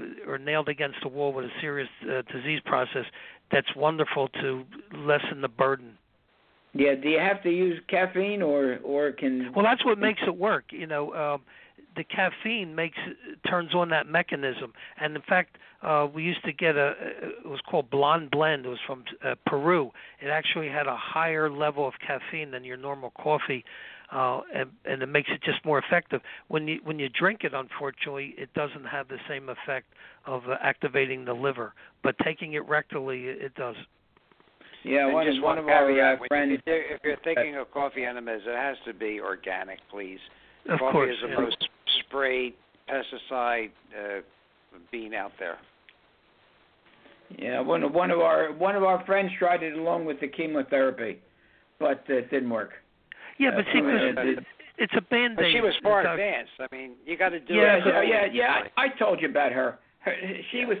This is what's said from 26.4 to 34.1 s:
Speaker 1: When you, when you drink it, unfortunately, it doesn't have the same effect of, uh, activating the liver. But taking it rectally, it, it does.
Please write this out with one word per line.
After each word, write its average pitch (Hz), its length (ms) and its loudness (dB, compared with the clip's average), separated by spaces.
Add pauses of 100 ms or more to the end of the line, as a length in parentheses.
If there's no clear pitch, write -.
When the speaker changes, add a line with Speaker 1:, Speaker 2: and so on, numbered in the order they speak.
Speaker 1:
When 156 200 -2
you, 156 160 -4
when 156 160 -6
you 139 100 -4
drink 185 340 0
it, 147 100 -2
unfortunately, 139 840 -6
it 139 160 -14
doesn't 147 320 -4
have 135 220 -6
the 131 100 -10 (100)
same 135 220 -8
effect 131 380 -8 (380)
of, 131 240 -6
uh, 131 120 0
activating 131 640 0
the 123 80 -4
liver. 123 400 -2 (300)
But 131 200 2
taking 160 300 -4
it 151 140 -4
rectally, 135 580 -2
it, 131 160 -8
it 139 140 -10
does. 123 200 -6 (1120)